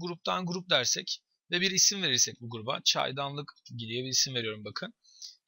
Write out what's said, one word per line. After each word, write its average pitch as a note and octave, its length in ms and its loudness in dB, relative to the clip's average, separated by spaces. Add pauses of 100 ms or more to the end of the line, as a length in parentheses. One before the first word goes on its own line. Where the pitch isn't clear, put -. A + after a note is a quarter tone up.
gruptan F3+ 460 -2
grup F3+ 240 -2
dersek D3+ 520 2 (280)
ve F3 100 2
bir F#3+ 100 4
isim F#3+ 320 4
verirsek B2 380 2
bu A#2+ 100 -8
gruba, A2+ 340 -4
çaydanlık C#3 680 0 (260)
diye A#2 260 -4
bir C3 40 -6
isim C3 260 2
veriyorum A2 300 -2
bakın. - 300 -8 (540)